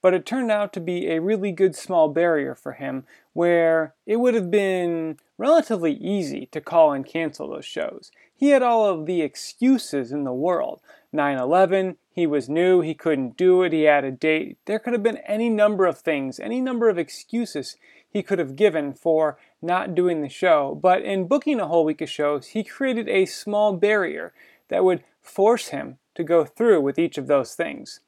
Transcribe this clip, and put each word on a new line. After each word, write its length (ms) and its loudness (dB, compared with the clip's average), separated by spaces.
but 100 6
it 120 -2
turned 260 -4
out 220 -2
to 60 -10
be 280 -6
a 120 -2
really 320 -2
good 240 2
small 340 0
barrier 440 0
for 200 -14
him, 320 -10
where 640 2
it 120 0
would 180 2
have 160 -2
been 680 0
relatively 560 2
easy 580 -4
to 100 -10
call 320 4
and 140 -6
cancel 420 -8
those 160 -12
shows. 460 -10
He 160 2
had 120 6
all 240 2
of 220 -2
the 160 -2
excuses 880 -2
in 120 -6
the 80 -4
world. 480 -2
Nine 280 0
eleven, 580 2
he 140 0
was 200 0
new, 340 4
he 120 -4
couldn't 420 -2
do 280 4
it, 100 0
he 100 2
had 220 6
a 60 -4
date. 540 -2
There 140 -4
could 140 -6
have 100 -2
been 140 0
any 220 -2
number 360 2
of 120 0
things, 420 -4
any 220 -6
number 260 0
of 120 2
excuses 760 -8
he 160 -6
could 160 -4
have 160 -4
given 380 0
for 440 0
not 340 -2
doing 260 2
the 80 -6
show. 520 2
But 220 4
in 240 -2
booking 320 0
a 80 -4
whole 180 2
week 160 -2
of 80 -8
shows, 380 -2
he 160 -6
created 440 -4
a 180 2
small 480 -2
barrier 600 -2
that 140 0
would 200 2
force 480 0
him 280 -12
to 80 -6
go 200 4
through 380 2
with 180 -2
each 180 -2
of 100 -8
those 280 0
things. 520 -8